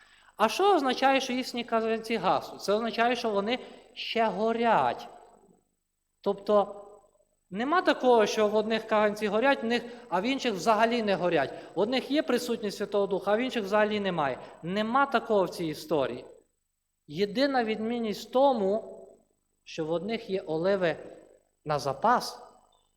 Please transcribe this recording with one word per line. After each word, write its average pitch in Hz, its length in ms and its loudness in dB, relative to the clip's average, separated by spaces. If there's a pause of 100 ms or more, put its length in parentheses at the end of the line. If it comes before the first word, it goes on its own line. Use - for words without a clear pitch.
(360)
А 214 140 4
що 381 260 4
означає, 269 460 2
що 254 120 -6
їхні 247 300 -6
каганці 226 520 -2
гаснуть? 165 460 -2
Це 196 120 0
означає, 233 420 0
що 240 140 -4
вони 208 300 -2 (340)
ще - 320 -2
горять. 196 800 2 (1120)
Тобто 202 600 0 (680)
нема 269 320 0
такого, 247 440 4
що 214 220 0
в 208 80 -2
одних 220 320 0
каганці 214 400 0
горять, 233 360 2
в - 20 -6
них, 226 180 0 (260)
а 185 120 0
в - 20 -6
інших 254 300 -2
взагалі 226 500 2
не 202 120 2
горять. 165 380 0 (220)
В 156 40 0
одних 240 320 0
є 302 120 2
присутність 226 540 -2
Святого 202 300 0
Духа, 185 260 -2
а - 20 4
в 220 40 0
інших 247 240 -2
взагалі 208 360 2
немає. 165 400 -2 (240)
Нема 214 420 0
такого 226 380 2
в 165 60 0
цій 175 160 -8
історії. 135 600 -2 (800)
Єдина 208 560 0
відмінність 220 640 -4
в - 20 -12
тому, 226 760 0 (560)
що - 220 -6
в 156 60 -4
одних 196 380 -4
є 190 120 -2
оливи 170 560 0 (680)
на 151 140 -2
запас, 180 640 0 (560)